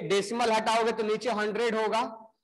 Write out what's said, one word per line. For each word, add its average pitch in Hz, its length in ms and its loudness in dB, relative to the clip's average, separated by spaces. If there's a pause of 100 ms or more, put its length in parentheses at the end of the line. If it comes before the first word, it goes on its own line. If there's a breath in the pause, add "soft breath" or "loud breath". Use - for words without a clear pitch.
decimal 220 440 0
हटाओगे 220 400 2
तो 226 120 -2
नीचे 214 280 -2
हंड्रेड 214 440 0
होगा, 220 260 0 (420)